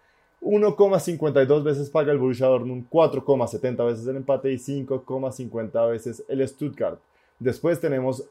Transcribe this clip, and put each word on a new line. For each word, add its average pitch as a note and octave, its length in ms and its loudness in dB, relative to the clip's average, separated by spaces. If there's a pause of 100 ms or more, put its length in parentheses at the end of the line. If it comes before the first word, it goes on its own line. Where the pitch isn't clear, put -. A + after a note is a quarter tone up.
(420)
Uno G#3 340 2
coma G3 240 4
cincuenta D3+ 420 2
y B2+ 40 4
dos D3 180 4
veces C#3+ 240 -2
paga D3 240 0
el C#3+ 60 2
Borussia B2+ 280 0
Dortmund, B2+ 440 0
cuatro C#3 340 2
coma B2 220 2
setenta A#2+ 380 -4
veces A#2 220 -2
el C3 100 -4
empate C3+ 360 -2
y B2+ 60 -4
cinco C3+ 460 -6
coma C3 280 -6
cincuenta A#2 540 -2
veces A#2 420 -4
el C3+ 180 -2
Stuttgart. A#2 520 -6 (400)
Después D#3 420 -2
tenemos C3 500 -2